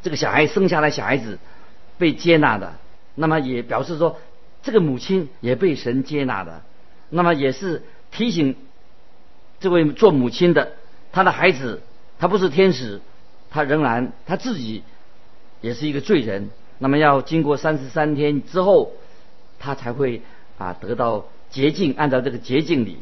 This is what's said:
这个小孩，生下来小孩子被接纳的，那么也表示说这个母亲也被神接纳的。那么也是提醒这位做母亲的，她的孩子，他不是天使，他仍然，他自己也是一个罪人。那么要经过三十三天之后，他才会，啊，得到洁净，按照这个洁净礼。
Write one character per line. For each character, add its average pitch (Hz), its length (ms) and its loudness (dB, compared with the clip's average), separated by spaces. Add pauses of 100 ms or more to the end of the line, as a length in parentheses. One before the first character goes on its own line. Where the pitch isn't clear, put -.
这 180 80 -2
个 147 60 -4
小 127 140 0
孩， 143 160 6
生 190 220 4
下 160 120 4
来 151 100 4
小 120 140 -4
孩 120 120 2
子 113 220 -4 (600)
被 165 140 4
接 165 240 4
纳 131 220 4
的， 87 160 -8 (400)
那 156 120 0
么 156 140 4
也 127 220 -2
表 117 200 -2
示 165 160 -6
说 160 200 2 (440)
这 - 80 -4
个 220 100 6
母 139 180 2
亲 180 300 0 (120)
也 123 160 2
被 160 180 2
神 123 300 -2
接 143 200 -2
纳 104 200 -2
的。 82 180 -12 (480)
那 170 120 2
么 170 120 6
也 135 180 2
是 175 300 -4 (300)
提 233 180 0
醒 147 240 2 (1040)
这 190 80 0
位 175 240 6
做 - 200 8
母 123 180 4
亲 175 240 4
的， 143 180 2 (400)
她 185 120 4
的 170 80 6
孩 175 200 4
子， 127 300 -4 (360)
他 175 100 0
不 196 100 2
是 185 100 2
天 185 240 6
使， 113 280 -4 (500)
他 151 140 0
仍 147 180 2
然， 123 300 0 (140)
他 180 100 -2
自 247 200 -4
己 110 260 -6 (800)
也 117 140 -4
是 151 140 -4
一 147 40 -2
个 139 80 -2
罪 165 200 4
人。 101 300 -4 (280)
那 135 100 0
么 143 100 4
要 143 240 6
经 160 200 0
过 143 140 2
三 156 220 0
十 135 100 -8
三 151 280 0
天 147 260 2
之 - 180 -2
后， 180 320 6 (680)
他 135 140 -4
才 120 180 -6
会， 123 300 -2 (360)
啊， 90 200 -6
得 110 180 -6
到 113 300 0 (220)
洁 135 220 2
净， 156 260 0
按 147 140 2
照 127 100 4
这 123 100 -2
个 120 80 -6
洁 127 240 0
净 147 220 2
礼。 87 180 -8